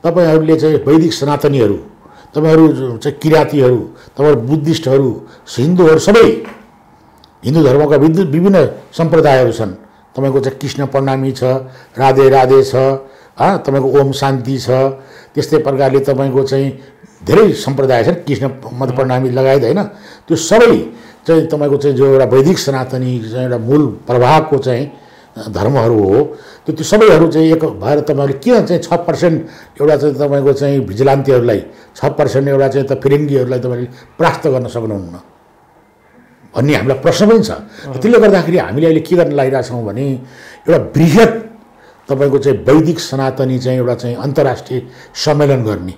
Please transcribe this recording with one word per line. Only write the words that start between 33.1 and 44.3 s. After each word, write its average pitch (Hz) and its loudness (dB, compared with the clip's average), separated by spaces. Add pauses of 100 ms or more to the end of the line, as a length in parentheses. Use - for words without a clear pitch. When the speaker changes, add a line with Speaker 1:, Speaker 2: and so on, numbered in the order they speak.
Speaker 1:
तपाईँले 123 -6 (300)
परास्त 165 -2
गर्न 131 -2
सक्नुहुन्न 101 -10 (1400)
भन्ने 139 0
हामीलाई 127 -2
प्रश्न 170 2
पनि 226 4
छ। - -4
Speaker 2:
अँ। - -14
Speaker 1:
त्यसले 214 2
गर्दाखेरि 185 2
हामीले 135 -2
अहिले 160 2
के 160 -2
गर्न 160 0
लागिरहेका 131 -2
छौँ 123 -8
भने 123 -6 (560)
एउटा 160 2
बृहत 160 2 (580)
तपाईँको 139 0
चाहिँ 135 0
वैदिक 151 2
सनातनी 135 -4
चाहिँ 127 -4
एउटा 123 -2
चाहिँ 120 -8
अन्तर्राष्ट्रिय 131 -4 (320)